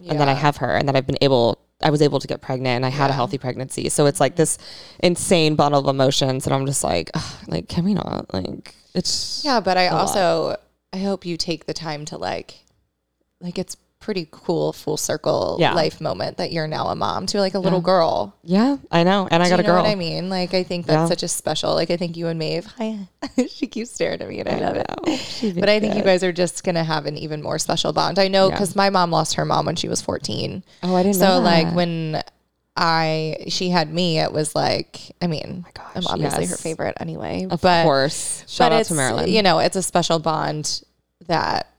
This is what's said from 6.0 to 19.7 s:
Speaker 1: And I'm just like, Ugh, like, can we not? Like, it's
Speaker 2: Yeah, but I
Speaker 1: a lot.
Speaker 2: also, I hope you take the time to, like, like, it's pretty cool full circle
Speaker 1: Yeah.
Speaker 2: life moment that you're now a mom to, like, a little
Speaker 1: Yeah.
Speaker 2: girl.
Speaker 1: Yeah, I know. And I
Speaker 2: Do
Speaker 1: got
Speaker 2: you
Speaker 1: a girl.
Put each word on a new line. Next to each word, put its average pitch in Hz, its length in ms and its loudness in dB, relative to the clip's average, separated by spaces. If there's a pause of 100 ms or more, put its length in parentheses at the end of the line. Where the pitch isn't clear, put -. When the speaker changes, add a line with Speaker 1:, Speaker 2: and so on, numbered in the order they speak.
Speaker 1:
And 135 100 0
I'm 135 100 0
just 139 160 -2
like, 85 320 -2
Ugh, 156 80 -4 (260)
like, - 200 -4
can - 160 -2
we 208 100 2
not? - 400 -4
Like, - 400 -8 (200)
it's - 500 -4
Speaker 2:
Yeah, 262 160 2
but 180 180 0
I 180 60 4
Speaker 1:
a 175 100 2
lot. 165 140 2
Speaker 2:
also, 165 480 0 (380)
I 196 60 -8
hope 196 260 -4
you 175 100 -4
take 160 300 -6
the - 80 -6
time 151 320 -8
to, 156 120 -12
like, - 420 -8 (840)
like, 175 180 -8
it's - 160 -10 (260)
pretty 190 300 -6
cool 156 400 -2
full - 240 -6
circle - 640 -2
Speaker 1:
Yeah. 143 140 4
Speaker 2:
life 160 260 0
moment 135 380 -6
that 180 160 -6
you're 160 160 -4
now 139 180 -4
a - 80 -4
mom 165 300 -4
to, 202 160 -2
like, 190 120 0
a 196 60 -2
little 180 200 2
Speaker 1:
Yeah. 165 40 -2
Speaker 2:
girl. 170 500 2 (120)
Speaker 1:
Yeah, 226 320 2 (120)
I 170 140 4
know. 190 260 2
And 170 140 4
I 180 40 4
Speaker 2:
Do - 40 4
Speaker 1:
got 180 60 6
Speaker 2:
you 175 60 4
Speaker 1:
a - 20 -4
girl. 175 100 6